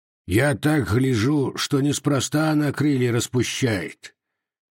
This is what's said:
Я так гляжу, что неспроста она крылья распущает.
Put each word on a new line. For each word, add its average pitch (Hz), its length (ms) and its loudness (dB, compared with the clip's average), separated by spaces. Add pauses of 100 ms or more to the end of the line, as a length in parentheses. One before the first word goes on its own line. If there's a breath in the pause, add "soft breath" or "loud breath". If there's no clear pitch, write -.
(260)
Я 127 300 2
так 151 340 0
гляжу, 131 640 0
что - 240 -2
неспроста 143 680 0
она 147 220 0
крылья 127 400 0
распущает. 113 1040 -2 (540)